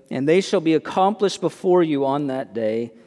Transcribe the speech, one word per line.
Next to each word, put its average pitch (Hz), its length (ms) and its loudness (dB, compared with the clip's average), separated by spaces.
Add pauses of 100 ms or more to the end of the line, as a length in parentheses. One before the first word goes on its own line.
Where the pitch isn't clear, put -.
and 131 200 -4
they 175 120 4
shall 190 200 0
be 160 140 2
accomplished 190 640 0
before 180 420 2
you 147 240 0
on 139 220 -2
that 131 260 -8
day, 113 380 -4 (140)